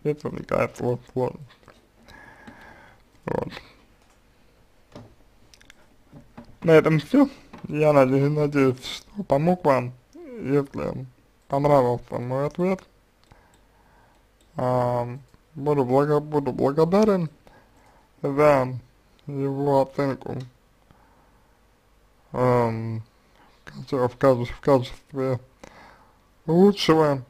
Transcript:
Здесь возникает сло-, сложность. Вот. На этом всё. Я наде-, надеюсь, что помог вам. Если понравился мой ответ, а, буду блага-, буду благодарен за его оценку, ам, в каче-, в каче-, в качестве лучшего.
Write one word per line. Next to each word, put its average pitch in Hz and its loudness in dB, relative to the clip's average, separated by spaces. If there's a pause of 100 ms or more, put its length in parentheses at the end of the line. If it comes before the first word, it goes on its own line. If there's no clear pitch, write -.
Здесь 147 -6
возникает - -4
сло-, 120 -4 (140)
сложность. 127 -6 (1800)
Вот. - -8 (3000)
На 165 0
этом 160 6
всё. 277 4 (400)
Я 151 2
наде-, 135 4
надеюсь, 147 0
что - -12
помог 170 0
вам. 123 0 (220)
Если 143 -6 (420)
понравился 139 0
мой 127 -6
ответ, 185 -4 (1800)
а, 123 -2 (480)
буду 143 -2
блага-, 143 2
буду 147 -4
благодарен 165 2 (920)
за 143 2 (540)
его 139 0
оценку, 131 -6 (1900)
ам, 113 -2 (640)
в - -20
каче-, 131 -4
в - -8
каче-, 123 2
в - -14
качестве 131 -2 (1080)
лучшего. 160 4